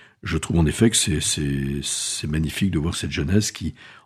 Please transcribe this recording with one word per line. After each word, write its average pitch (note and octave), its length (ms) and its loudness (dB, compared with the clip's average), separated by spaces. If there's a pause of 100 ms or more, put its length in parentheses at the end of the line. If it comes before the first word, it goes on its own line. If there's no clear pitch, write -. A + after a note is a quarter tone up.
(240)
je D#2+ 140 -2
trouve E2 220 0
en E2 60 6
effet F#2+ 240 6
que - 80 0
c'est, D2 240 0
c'est, C#2 600 -2
c'est - 460 -6
magnifique D#2+ 440 0
de E2 80 0
voir E2 160 -2
cette - 160 -6
jeunesse E2+ 400 2
qui, D#2+ 220 -6 (320)